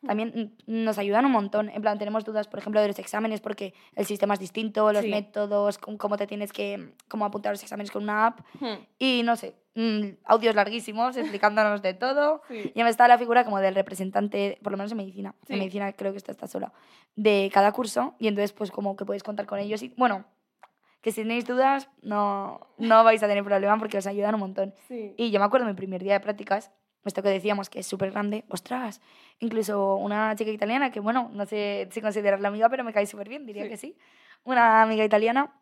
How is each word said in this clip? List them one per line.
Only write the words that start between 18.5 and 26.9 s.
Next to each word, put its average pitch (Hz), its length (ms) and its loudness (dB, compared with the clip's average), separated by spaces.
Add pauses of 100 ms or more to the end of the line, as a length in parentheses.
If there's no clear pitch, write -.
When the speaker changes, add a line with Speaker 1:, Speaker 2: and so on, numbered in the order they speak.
Speaker 2:
pues, 202 180 -8
como 202 260 -6
que 202 80 -8
podéis 202 180 -6
contar 208 240 -8
con 202 120 -6
ellos. 208 240 -6
Y, 247 140 -14
bueno, 208 280 2 (760)
que 226 120 -4
si 220 100 -8
tenéis 233 240 -4
dudas, 269 420 2 (140)
no, 202 580 -4 (180)
no 226 260 8
vais 226 180 8
a 208 60 2
tener 202 160 2
problema 202 340 2
porque 214 200 -2
os 190 80 -4
ayudan 202 280 -2
un 214 60 -2
montón. 196 340 -6 (140)
Speaker 1:
Sí. 220 300 -12
Speaker 2:
Y 233 120 0
yo 202 80 2
me 196 80 4
acuerdo 240 200 2
mi 202 80 -2
primer 190 280 -8
día 196 120 2
de 196 60 2
prácticas, 202 500 -4 (340)